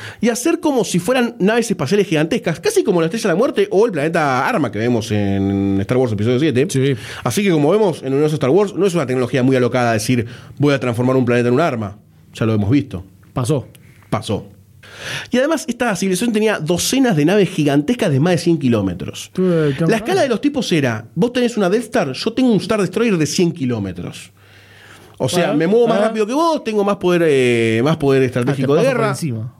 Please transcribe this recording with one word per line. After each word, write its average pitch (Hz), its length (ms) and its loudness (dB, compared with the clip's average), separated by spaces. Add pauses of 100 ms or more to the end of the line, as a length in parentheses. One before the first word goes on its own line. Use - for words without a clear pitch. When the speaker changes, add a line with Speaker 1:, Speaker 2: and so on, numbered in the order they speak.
(220)
Speaker 1:
y 226 80 2
hacer 330 300 0
como 269 260 0
si 180 140 -2
fueran 240 400 0
naves 226 300 2
espaciales 185 380 0
gigantescas, 165 520 -2
casi 403 240 0
como 180 180 2
la 160 60 2
Estrella 220 220 -6
de 165 40 2
la - 20 0
Muerte 226 360 2
o 202 140 4
el 240 60 0
planeta 143 560 0
Arma 139 240 0
que 104 80 -6
vemos 113 320 0
en 98 680 0
Star 123 160 0
Wars 127 160 2
Episodio 117 260 0
siete. 143 300 0
Speaker 2:
Sí. 135 260 0 (280)
Speaker 1:
Así 127 200 -2
que 202 80 2
como 151 200 2
vemos 202 300 2
en 135 60 -10
el 135 60 -2
universo 151 220 0
Star 131 160 0
Wars, 190 240 2
no 180 100 0
es 180 80 0
una 165 140 -2
tecnología 127 360 -2
muy 131 120 4
alocada 123 380 2
decir, 113 320 0 (340)
"Voy 143 140 2
a 131 60 0
transformar 123 360 0
un 127 100 2
planeta 120 240 2
en 123 60 2
un 139 60 2
arma". 117 360 -4 (360)
Ya - 120 -4
lo 110 80 2
hemos 104 160 0
visto. 127 340 0 (300)
Speaker 2:
Pasó. 131 340 -2 (420)
Speaker 1:
Pasó. 107 380 -4 (840)
Y 240 60 0
además, 277 300 0
esta 240 280 -2
civilización 190 360 -2
tenía 214 280 2
docenas 180 580 0
de 143 80 4
naves 190 240 4
gigantescas 160 640 0
de 131 80 2
más 180 140 2
de 165 40 2
cien 170 220 2
kilómetros. 95 760 -2
Speaker 2:
Tuve 165 420 0
que 160 120 -2
Speaker 1:
La 220 100 2
escala 330 240 0
de 277 80 0
los 214 120 -2
tipos 285 300 -2
era, 127 340 0 (100)
vos 240 180 0
tenés 240 240 0
una 190 120 2
Death 233 140 0
Star, 180 300 -2
yo - 200 -4
tengo 254 180 2
un 202 100 4
Star 208 180 -2
Destroyer 196 380 0
de 156 80 0
cien 170 260 0
kilómetros. 104 800 -6 (880)
O 131 100 -2
sea, 170 200 0
Speaker 2:
Bueno, 147 100 0
Speaker 1:
me 160 100 2
muevo 226 200 4
más 226 120 2
Speaker 2:
ah. 214 80 2
Speaker 1:
rápido 214 200 -2
que 233 60 -4
vos, 311 300 0
tengo 214 200 -2
más 202 140 0
poder, 175 280 2
eh, 120 580 2
más 156 140 2
poder 135 240 2
estratégico 131 520 0
Speaker 2:
Ah, 156 40 4
te - 60 2
Speaker 1:
de - 20 2
Speaker 2:
paso 262 100 2
por 233 60 0
Speaker 1:
guerra. 214 120 0
Speaker 2:
encima. 123 460 -6